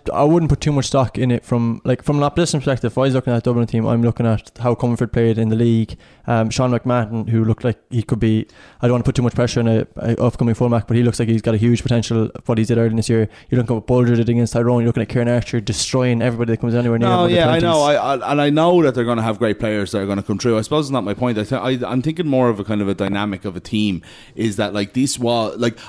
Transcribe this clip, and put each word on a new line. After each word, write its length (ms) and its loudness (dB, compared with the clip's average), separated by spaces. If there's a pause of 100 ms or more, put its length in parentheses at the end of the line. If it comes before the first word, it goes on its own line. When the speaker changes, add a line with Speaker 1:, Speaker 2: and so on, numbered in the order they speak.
(100)
Speaker 1:
I 140 0
wouldn't 240 4
put 140 0
too 100 0
much 140 0
stock 320 0
in 120 0
it 140 0
from, 400 -2
like, 180 -2
from 140 -2
an 60 0
opposition 380 0
perspective. 320 -2
If 40 -6
I 60 2
was 100 2
looking 220 0
at 100 0
the 60 0
Dublin 160 0
team, 200 -2
I'm 140 2
looking 240 0
at 340 -2
how 160 0
Comerford 380 -2
played 240 2
in 140 0
the 60 0
league. 420 0 (280)
Um, 220 2
Sean 220 0
McMahon, 580 -2
who 160 2
looked 180 -2
like 160 -2 (120)
he 120 -2
could 180 -2
be, 260 0 (340)
I 60 0
don't 60 4
want 120 0
to 40 0
put 60 0
too 80 0
much 120 0
pressure 260 0
on 80 2
a, 180 2 (100)
a 260 -2
upcoming 320 0
fullback, 320 0
but 100 0
he 60 4
looks 160 0
like 100 0
he's 140 2
got 120 0
a 40 2
huge 240 2
potential 520 0
of 140 -18
what 80 2
he 80 2
did 140 0
earlier 180 2
this 140 0
year. 180 2 (220)
You're 100 2
looking 160 -2
at 100 -6
what 200 2
Bolger 100 4
did 140 2
against 240 0
Tyrone. 260 2
You're 60 2
looking 160 0
at 80 -6
Kieran 180 0
Archer 320 0
destroying 640 -2
everybody 320 0
that 80 -4
comes 120 0
anywhere 240 2
near 120 2
Speaker 2:
No, 60 2
Speaker 1:
him 80 2
with 80 2
Speaker 2:
yeah, 180 2
I 100 2
Speaker 1:
penalties. 40 0
Speaker 2:
know, 180 2
I, 320 2
I, 180 -4
and 80 0
I 80 2
know 340 4
that 120 2
they're 100 0
gonna 160 0
have 180 -2
great 220 0
players 300 -2
that 80 -2
are 80 -4
gonna 160 -2
come 160 -4
through. 180 0
I 60 0
suppose 240 -2
it's 60 -6
not 120 -2
my 80 -2
point. 240 -2
I 80 -2
th-, 380 -2
I, 40 -6
I'm 140 -2
thinking 280 -4
more 200 2
of 100 0
a 60 -4
kind 160 -2
of 80 -2
a 60 0
dynamic 500 -6
of 120 -8
a 40 -12
team 400 -2 (360)
is 200 -4
that, 160 -4
like, 220 -6
this 240 -2
was, 400 -2
like, 180 -2 (120)